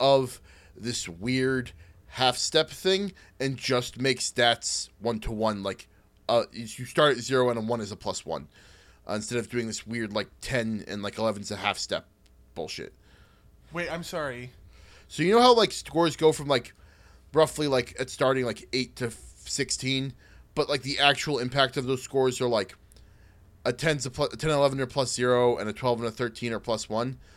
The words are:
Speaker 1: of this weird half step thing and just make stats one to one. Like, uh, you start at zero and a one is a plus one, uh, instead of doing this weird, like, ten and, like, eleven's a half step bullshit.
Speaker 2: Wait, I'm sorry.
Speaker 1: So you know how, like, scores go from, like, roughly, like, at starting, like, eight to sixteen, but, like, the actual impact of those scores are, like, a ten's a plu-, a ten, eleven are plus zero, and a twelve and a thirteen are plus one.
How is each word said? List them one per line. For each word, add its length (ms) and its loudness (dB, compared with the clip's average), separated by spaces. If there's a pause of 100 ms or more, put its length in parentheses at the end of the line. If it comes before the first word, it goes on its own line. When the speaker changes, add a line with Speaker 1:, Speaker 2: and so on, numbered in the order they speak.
Speaker 1:
of 400 4 (340)
this 320 -6
weird 640 -2 (360)
half 300 2
step 320 2
thing 440 -2 (260)
and 180 -2
just 420 -2
make 200 0
stats 680 0 (100)
one 220 -2
to 100 -6
one. 320 -2
Like, 240 -8 (420)
uh, 220 6
you 340 -12
start 320 4
at 60 -8
zero 260 4
and 80 0
a 40 -4
one 200 -2
is 100 -8
a 40 -8
plus 300 -8
one, 220 -6 (640)
uh, 40 -4
instead 260 -6
of 100 -8
doing 180 -4
this 200 -10
weird, 260 -6
like, 140 -2 (140)
ten 460 -4
and, 140 -8
like, 160 -8
eleven's 340 -2
a 40 -6
half 220 -2
step 300 -6 (480)
bullshit. 380 -10 (760)
Speaker 2:
Wait, 200 -6
I'm 120 -8
sorry. 480 -8 (560)
Speaker 1:
So 160 -2
you 100 4
know 80 8
how, 140 10
like, 160 4
scores 440 0
go 160 6
from, 160 -4
like, 260 0 (600)
roughly, 340 4
like, 320 0
at 100 -4
starting, 360 2
like, 280 -6
eight 240 -4
to 140 -6 (340)
sixteen, 680 -4 (420)
but, 140 0
like, 140 -2
the 160 -6
actual 400 4
impact 380 0
of 80 -4
those 160 -2
scores 380 2
are, 80 2
like, 280 0 (880)
a 80 2
ten's 320 -2
a 60 -8
plu-, 200 -2
a 60 -14
ten, 120 -2
eleven 300 4
are 60 0
plus 280 -2
zero, 440 4
and 120 -4
a 40 -6
twelve 260 0
and 80 -4
a 40 -4
thirteen 420 -4
are 60 -4
plus 300 -4
one. 280 -4 (200)